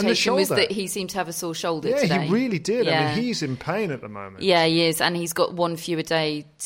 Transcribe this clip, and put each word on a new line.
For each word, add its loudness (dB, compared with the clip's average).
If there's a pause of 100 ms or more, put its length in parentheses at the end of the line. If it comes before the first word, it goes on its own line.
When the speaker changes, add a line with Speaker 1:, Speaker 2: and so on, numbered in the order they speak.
Speaker 1:
hesitation 2
was 4
Speaker 2:
shoulder. 2
Speaker 1:
that 0
he -2
seemed -4
to -6
have -2
a -8
sore -6
shoulder -2
Speaker 2:
Yeah, 2
Speaker 1:
today. 2
Speaker 2:
he 2
really 2
did. 0
I 2
mean, 4
Speaker 1:
Yeah. 0
Speaker 2:
he's -2
in -2
pain -2
at -8
the -12
moment. -10
Speaker 1:
Yeah, 6
he 4
is, 2
and 2
he's -4
got 0
one -2
fewer -4
day -2 (200)